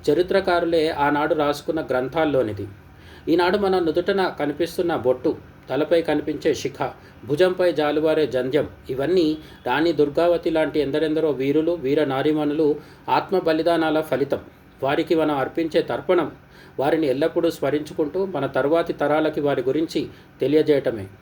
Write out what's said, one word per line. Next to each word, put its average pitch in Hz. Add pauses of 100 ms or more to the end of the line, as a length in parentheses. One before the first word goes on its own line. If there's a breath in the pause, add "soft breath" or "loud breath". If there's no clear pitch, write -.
(100)
చరిత్రకారులే 170
ఆనాడు 147
రాసుకున్న 151
గ్రంథాల్లోనిది. 131 (600 loud breath)
ఈనాడు 180
మన 190
నుదుటన 175 (120)
కనిపిస్తున్న 165
బొట్టు, 127 (340)
తలపై 151
కనిపించే 147
శిఖ, - (340 loud breath)
భుజంపై 180
జాలువారే 151
జంధ్యం, 127 (220)
ఇవన్నీ 156 (280 loud breath)
రాణి 147
దుర్గావతి 170
లాంటి 156
ఎందరెందరో 156
వీరులు, 143
వీర 151
నారీమణులు 147 (320 loud breath)
ఆత్మ 151
బలిదానాల 160
ఫలితం. 139 (420)
వారికి 151
మనం 151
అర్పించే 156
తర్పణం. 147 (460 loud breath)
వారిని 151
ఎల్లప్పుడూ 165
స్మరించుకుంటూ 151
మన 147
తరువాతి 147
తరాలకి 151
వారి 143
గురించి 151 (340 loud breath)
తెలియజేయటమే. 131 (160)